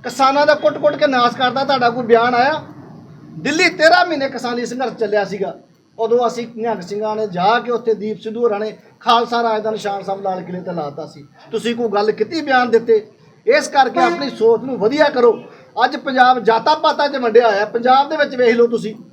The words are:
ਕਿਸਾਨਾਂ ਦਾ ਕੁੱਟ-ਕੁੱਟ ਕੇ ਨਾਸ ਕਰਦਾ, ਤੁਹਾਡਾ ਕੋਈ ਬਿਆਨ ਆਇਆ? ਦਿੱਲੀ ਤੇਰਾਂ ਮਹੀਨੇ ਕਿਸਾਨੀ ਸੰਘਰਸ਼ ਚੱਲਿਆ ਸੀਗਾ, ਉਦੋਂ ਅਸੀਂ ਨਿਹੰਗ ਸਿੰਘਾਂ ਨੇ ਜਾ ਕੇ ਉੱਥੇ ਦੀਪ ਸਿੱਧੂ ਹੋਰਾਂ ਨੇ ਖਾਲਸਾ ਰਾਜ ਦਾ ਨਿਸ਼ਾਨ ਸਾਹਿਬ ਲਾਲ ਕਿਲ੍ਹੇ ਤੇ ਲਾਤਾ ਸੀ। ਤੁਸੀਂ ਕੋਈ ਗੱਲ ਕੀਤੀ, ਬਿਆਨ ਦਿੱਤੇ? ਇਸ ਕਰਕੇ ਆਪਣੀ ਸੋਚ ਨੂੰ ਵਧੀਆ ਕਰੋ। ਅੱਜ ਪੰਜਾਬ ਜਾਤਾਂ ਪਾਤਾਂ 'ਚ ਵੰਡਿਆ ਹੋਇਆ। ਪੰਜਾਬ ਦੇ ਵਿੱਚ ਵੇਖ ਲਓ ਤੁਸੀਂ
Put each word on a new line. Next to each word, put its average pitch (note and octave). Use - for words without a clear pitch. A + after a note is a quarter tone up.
ਕਿਸਾਨਾਂ C4+
ਦਾ D4
ਕੁੱਟ-ਕੁੱਟ D4
ਕੇ D4
ਨਾਸ A#3+
ਕਰਦਾ, B3+
ਤੁਹਾਡਾ C4
ਕੋਈ A#3+
ਬਿਆਨ A#3
ਆਇਆ? C#4+
ਦਿੱਲੀ D4+
ਤੇਰਾਂ E4+
ਮਹੀਨੇ C#4+
ਕਿਸਾਨੀ A#3+
ਸੰਘਰਸ਼ B3
ਚੱਲਿਆ G#3
ਸੀਗਾ, F3+
ਉਦੋਂ A#3
ਅਸੀਂ A#3
ਨਿਹੰਗ A3
ਸਿੰਘਾਂ G#3+
ਨੇ G#3+
ਜਾ F#3+
ਕੇ A#3
ਉੱਥੇ A#3
ਦੀਪ G#3+
ਸਿੱਧੂ A3
ਹੋਰਾਂ G#3+
ਨੇ G#3+
ਖਾਲਸਾ A#3
ਰਾਜ A3
ਦਾ A3
ਨਿਸ਼ਾਨ G3
ਸਾਹਿਬ G3
ਲਾਲ F#3
ਕਿਲ੍ਹੇ F3
ਤੇ F#3
ਲਾਤਾ D3+
ਸੀ। C#3
ਤੁਸੀਂ A3+
ਕੋਈ A#3
ਗੱਲ G#3
ਕੀਤੀ, B3+
ਬਿਆਨ B3+
ਦਿੱਤੇ? A3
ਇਸ C#4+
ਕਰਕੇ C4+
ਆਪਣੀ E4+
ਸੋਚ A3+
ਨੂੰ B3+
ਵਧੀਆ C#4
ਕਰੋ। A#3+
ਅੱਜ C#4
ਪੰਜਾਬ B3+
ਜਾਤਾਂ A3+
ਪਾਤਾਂ D4+
'ਚ C#4
ਵੰਡਿਆ A#3+
ਹੋਇਆ। G3+
ਪੰਜਾਬ B3+
ਦੇ D#4
ਵਿੱਚ C#4
ਵੇਖ A#3+
ਲਓ A#3+
ਤੁਸੀਂ F#3+